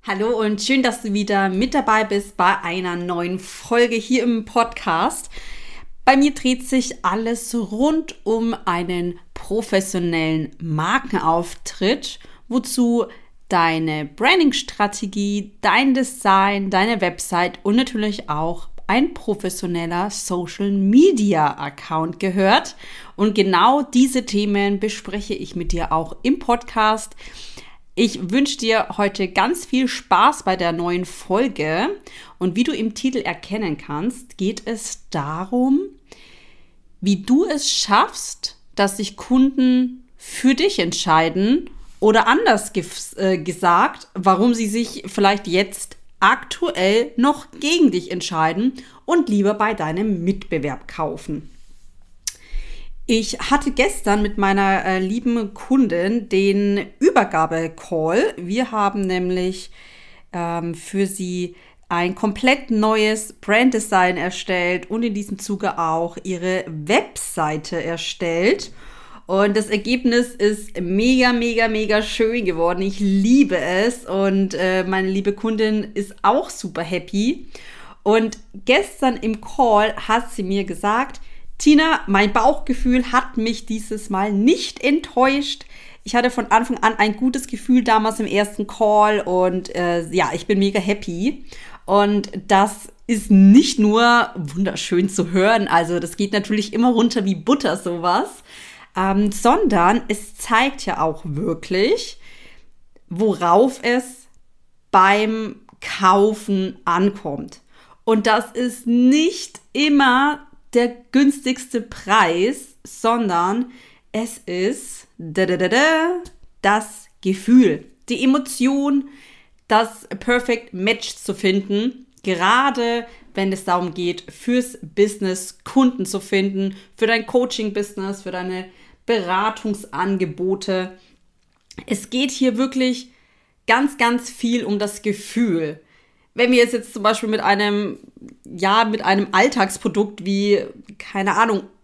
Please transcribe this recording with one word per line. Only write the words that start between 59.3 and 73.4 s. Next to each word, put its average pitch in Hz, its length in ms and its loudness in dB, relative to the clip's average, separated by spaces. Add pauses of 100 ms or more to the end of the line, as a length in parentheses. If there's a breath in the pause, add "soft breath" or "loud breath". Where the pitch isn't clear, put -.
ähm, 170 420 -6
für 196 320 -4
sie 180 480 -6 (340 loud breath)
ein 175 280 -2
komplett 254 560 0
neues 214 600 0
Branddesign 208 840 2
erstellt 180 720 -4
und 226 140 -2
in 220 100 -2
diesem 202 240 -8
Zuge 196 400 -4
auch 165 460 -2
ihre 185 420 -2
Webseite 156 1120 -4
erstellt. 170 920 -2 (540 loud breath)
Und 196 300 2
das 214 120 0
Ergebnis 240 640 0
ist 208 500 -2
mega, 240 520 2
mega, 233 360 0
mega 214 340 0
schön 226 420 0
geworden. 175 380 0
Ich 196 160 -4
liebe 196 580 4